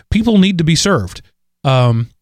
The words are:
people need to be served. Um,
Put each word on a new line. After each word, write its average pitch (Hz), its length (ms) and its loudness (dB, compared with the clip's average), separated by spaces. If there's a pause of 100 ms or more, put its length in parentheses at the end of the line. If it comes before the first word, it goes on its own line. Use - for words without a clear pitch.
people 214 300 0
need 190 180 2
to 165 60 0
be 156 120 0
served. 143 460 -2 (420)
Um, 123 460 0 (120)